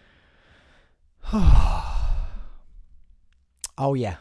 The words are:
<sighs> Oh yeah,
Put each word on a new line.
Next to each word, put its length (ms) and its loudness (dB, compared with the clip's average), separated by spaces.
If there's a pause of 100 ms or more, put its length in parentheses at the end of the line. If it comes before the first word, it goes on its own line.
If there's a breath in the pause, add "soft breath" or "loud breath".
(1200 soft breath)
<sighs> 1700 0 (840)
Oh 120 -2
yeah, 280 -6